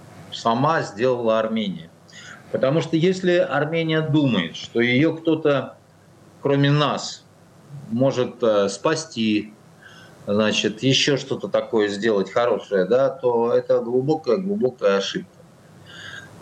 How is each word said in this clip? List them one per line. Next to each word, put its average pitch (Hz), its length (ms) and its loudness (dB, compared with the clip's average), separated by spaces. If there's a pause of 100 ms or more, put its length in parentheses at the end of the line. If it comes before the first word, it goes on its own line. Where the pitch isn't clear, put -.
(320)
сама 131 500 0
сделала 113 580 0
Армения. 107 500 -4 (640)
Потому 143 280 2
что 147 160 -4
если 180 420 2
Армения 160 640 0
думает, 135 520 0
что - 260 -4
ее 131 360 2
кто-то, 151 580 0 (680)
кроме 143 280 2
нас, 143 540 -2 (680)
может, 123 540 0
э, 104 240 4
спасти, 110 840 -2 (760)
значит, 104 560 0
еще 135 320 2
что-то 120 320 -6
такое 110 400 0
сделать 101 420 0
хорошее, 104 540 0
да, 127 240 2
то 120 440 0
это 123 280 2
глубокая, 127 560 0
глубокая 101 600 0
ошибка. 92 300 -6 (1120)